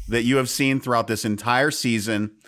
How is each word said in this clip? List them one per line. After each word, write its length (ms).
that 140
you 140
have 120
seen 320
throughout 260
this 160
entire 480
season. 600